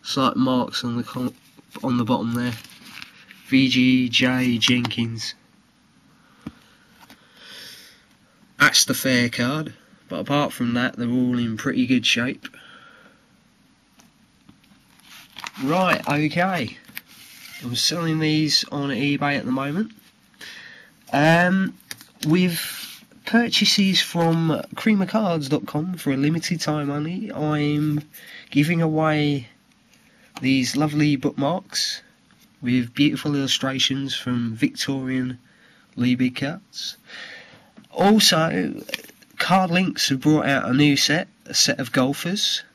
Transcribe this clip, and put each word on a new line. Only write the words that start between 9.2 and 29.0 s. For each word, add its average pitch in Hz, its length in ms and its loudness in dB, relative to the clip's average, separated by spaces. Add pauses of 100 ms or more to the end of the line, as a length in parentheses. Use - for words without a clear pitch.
card. - 440 -4 (340)
But 85 120 -8
apart 143 340 0
from 120 220 -2
that, 123 220 -2
they're 120 120 -2
all 123 300 2
in 113 180 -2
pretty 127 300 0
good 120 180 2
shape. - 420 -2 (3250)
Right, 170 440 0
okay. 156 680 0 (840)
I'm 123 120 -6
selling 160 440 -2
these 156 520 2
on 143 180 -4
eBay 143 500 0
at - 60 -8
the 127 60 -4
moment. 147 420 -4 (1160)
Um, 175 640 2 (520)
with 175 520 0 (460)
purchases 208 760 2
from 165 600 0 (140)
creamer 202 300 2
cards 175 420 -2
dot - 180 -2
com 165 280 -4
for 156 180 -4
a 131 60 0
limited 156 420 0
time 147 320 -2
only, 170 400 -6
I'm 151 720 0 (500)
giving 165 300 2
away 156 680 2 (960)